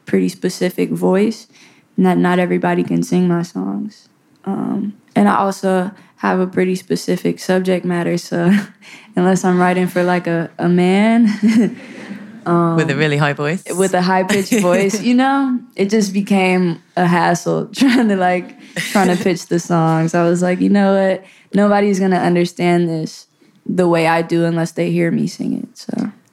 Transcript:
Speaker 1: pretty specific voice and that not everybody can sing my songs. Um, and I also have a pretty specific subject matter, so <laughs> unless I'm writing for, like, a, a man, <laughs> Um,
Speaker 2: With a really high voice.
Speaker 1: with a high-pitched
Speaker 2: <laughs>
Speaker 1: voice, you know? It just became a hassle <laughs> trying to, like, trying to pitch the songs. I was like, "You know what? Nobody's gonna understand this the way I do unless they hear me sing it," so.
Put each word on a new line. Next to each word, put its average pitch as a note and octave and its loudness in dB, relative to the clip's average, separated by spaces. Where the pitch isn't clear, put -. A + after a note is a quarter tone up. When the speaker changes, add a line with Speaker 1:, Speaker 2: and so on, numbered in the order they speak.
Speaker 1:
pretty - 0
specific F3+ -4
voice F#3 0
and F#3 2
that F3+ 4
not F3+ 2
everybody F3+ 0
can E3+ -2
sing F3+ 0
my E3+ 0
songs. G3+ -8
Um, G3+ -4
and G3+ 4
I G3 2
also F#3+ -2
have F#3+ 0
a F#3 0
pretty F#3 -2
specific F3 -4
subject F#3 -2
matter, F3 -2
so F3 -2
<laughs> - -16
unless F#3 2
I'm F3+ 2
writing F3+ 2
for, F3+ -2
like, F3+ 0
a, E3 -4
a E3+ 0
man, G3+ 4
<laughs> G#3+ 2
Um, E3+ 2
Speaker 2:
With D#3 2
a C3+ -2
really D3 0
high D3 0
voice. D3+ -4
Speaker 1:
with F#3+ 0
a F3+ 2
high-pitched F#3 0
Speaker 2:
<laughs> A3 2
Speaker 1:
voice, G3 2
you B3 0
know? C4+ 0
It G3 -2
just G#3 0
became F#3 0
a F3+ 2
hassle E3+ 0
<laughs> - -18
trying B3 2
to, G3+ 2
like, F3+ -2
trying F#3+ 2
to F3 -2
pitch F3 -2
the F3 0
songs. D#3+ 0
I F3 2
was F3 0
like, F3+ 0
"You F#3+ 2
know G3 4
what? F#3+ 0
Nobody's G3+ 2
gonna F#3 2
understand F3 0
this D#3+ -8
the F3+ 0
way E3 2
I E3 2
do E3+ 0
unless E3 -2
they E3+ -2
hear E3+ 0
me D3+ 0
sing - -6
it," - -10
so. - -8